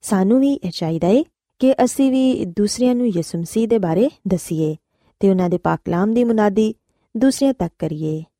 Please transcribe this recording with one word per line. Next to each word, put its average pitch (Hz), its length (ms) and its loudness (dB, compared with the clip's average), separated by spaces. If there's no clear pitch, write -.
ਸਾਨੂੰ 202 380 2
ਵੀ 277 140 2
ਇਹ 185 180 -6
ਚਾਹੀਦਾ 165 360 -2
ਏ 247 160 4
ਕਿ 262 140 4
ਅਸੀਂ 262 380 2
ਵੀ 262 340 0
ਦੂਸਰਿਆਂ 208 500 0
ਨੂੰ 240 120 0
ਯਿਸੂ 170 300 -4
ਮਸੀਹ 214 300 -2
ਦੇ 226 120 2
ਬਾਰੇ 185 300 0
ਦੱਸੀਏ 160 480 -2
ਤੇ 196 100 4
ਉਹਨਾਂ 185 200 2
ਦੇ 175 80 -2
ਪਾਕ 165 280 -2
ਕਲਾਮ 180 280 0
ਦੀ 240 100 2
ਮੁਨਾਦੀ 220 500 2
ਦੂਸਰਿਆਂ 269 360 2
ਤੱਕ 175 260 -4
ਕਰੀਏ 156 440 -6